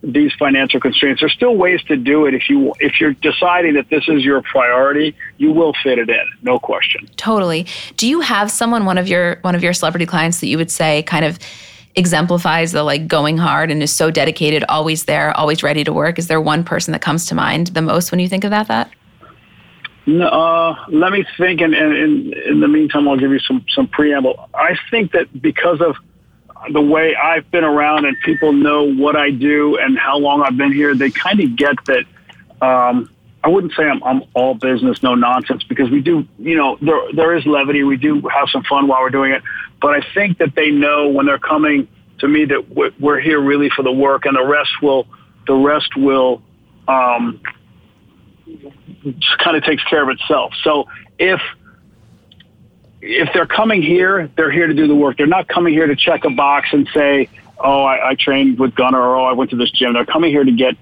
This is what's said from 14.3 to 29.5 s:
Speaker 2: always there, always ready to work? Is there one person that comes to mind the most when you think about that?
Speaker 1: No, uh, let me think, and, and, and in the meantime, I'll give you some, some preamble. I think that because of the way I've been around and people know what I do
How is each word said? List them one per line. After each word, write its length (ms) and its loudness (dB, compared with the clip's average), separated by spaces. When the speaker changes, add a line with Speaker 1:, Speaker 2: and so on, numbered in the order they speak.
Speaker 2:
always 380 -2
there, 300 -2
always 280 -2
ready 180 0
to 100 -2
work? 280 -2
Is 80 -6
there 120 0
one 220 0
person 300 -4
that 80 -6
comes 260 -4
to 80 -6
mind 340 -2
the 140 -4
most 300 -2
when 80 0
you 80 0
think 160 -4
about 240 -2
that? 220 -2
Speaker 1:
No, 220 2
uh, 600 0
let 240 2
me 120 0
think, 240 0
and, 140 2
and, 220 2
and 360 0
in 280 0
the 80 4
meantime, 400 2
I'll 80 2
give 160 2
you 80 0
some, 280 -2
some 200 0
preamble. 640 0
I 220 0
think 220 -2
that 300 -2
because 380 0
of 160 2
the 80 2
way 360 4
I've 340 -2
been 140 2
around 420 2
and 180 -2
people 280 2
know 320 4
what 320 2
I 140 2
do 480 2